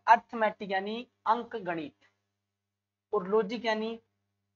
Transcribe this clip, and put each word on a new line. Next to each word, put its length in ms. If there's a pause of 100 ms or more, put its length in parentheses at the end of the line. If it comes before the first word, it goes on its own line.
अरिथमेटिक 640
यानी 360 (200)
अंक 300
गणित, 360 (1200)
और 140
logic 380
यानी 300 (600)